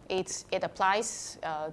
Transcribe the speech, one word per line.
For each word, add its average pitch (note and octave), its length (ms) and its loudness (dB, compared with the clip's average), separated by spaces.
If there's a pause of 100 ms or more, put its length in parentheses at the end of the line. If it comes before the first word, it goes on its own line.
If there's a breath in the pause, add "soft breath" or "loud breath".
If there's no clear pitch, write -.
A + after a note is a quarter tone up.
It's, - 420 -2
it F#3+ 120 2
applies, G3 800 2
uh, D#3 300 -2